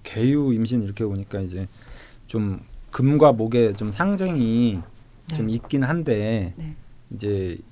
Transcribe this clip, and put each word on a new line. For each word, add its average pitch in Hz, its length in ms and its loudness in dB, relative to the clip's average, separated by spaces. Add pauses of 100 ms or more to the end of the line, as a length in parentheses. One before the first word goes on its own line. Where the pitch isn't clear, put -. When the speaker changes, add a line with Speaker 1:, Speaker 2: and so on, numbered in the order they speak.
Speaker 1:
개유, 135 520 2
임신 113 280 0
이렇게 101 220 -4
오니까 98 360 -4
이제 95 280 -6 (580)
좀 101 340 -2 (300)
금과 147 420 6
목에 113 420 2
좀 107 180 -6
상쟁이 120 880 0 (540)
좀 143 120 -2
Speaker 2:
네. 110 80 -2
Speaker 1:
있긴 135 300 -2
한데 113 720 0
Speaker 2:
네. 156 200 -10 (340)
Speaker 1:
이제 101 480 -4 (140)